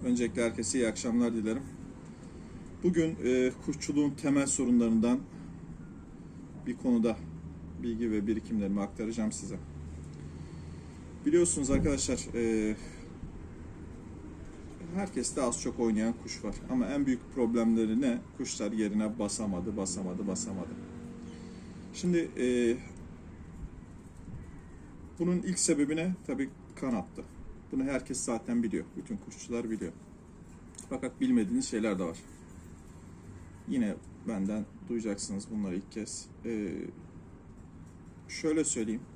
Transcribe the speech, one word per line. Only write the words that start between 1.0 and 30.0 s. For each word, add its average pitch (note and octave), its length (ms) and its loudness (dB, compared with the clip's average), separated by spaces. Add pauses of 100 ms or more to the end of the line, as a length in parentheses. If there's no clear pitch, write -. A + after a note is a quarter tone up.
dilerim. A2+ 280 2 (1200)
Bugün, E3 320 6 (100)
e, B2+ 260 6 (140)
kuşçuluğun D3 440 2
temel C#3 360 4
sorunlarından A#2+ 760 6 (1500)
bir B2 100 -2
konuda A#2 400 4 (680)
bilgi A2+ 280 0
ve G#2 160 2
birikimlerimi G#2 540 2
aktaracağım A2 500 0
size. - 240 -6 (1700)
Biliyorsunuz D3+ 460 6
arkadaşlar, C3+ 480 4 (160)
e, A2 400 4 (2250)
herkeste E3 460 0
az A#2+ 200 2
çok A#2+ 180 -2
oynayan A2+ 340 6 (100)
kuş - 200 -8
var. G2+ 120 -2 (160)
Ama B2+ 140 4
en C#3 200 2
büyük B2+ 140 4 (160)
problemleri A2+ 640 6
ne? A#2+ 160 4 (200)
Kuşlar A2+ 340 -2
yerine G#2+ 480 2
basamadı, G2+ 580 0
basamadı, F#2 500 -2
basamadı. F#2 460 -2 (1200)
Şimdi, F3 360 4 (100)
e, B2 380 6 (2500)
bunun F3 180 4
ilk F3 220 0
sebebi D3 360 4
ne? F3+ 200 2 (120)
Tabii C3+ 220 0 (260)
kanattı. A#2 480 -2 (480)
Bunu C3+ 120 0
herkes C3+ 360 -2
zaten A#2+ 440 2
biliyor. G2+ 220 0 (120)
Bütün - 200 -6
kuşçular A#2 520 -6
biliyor. F#2 220 -2 (1000)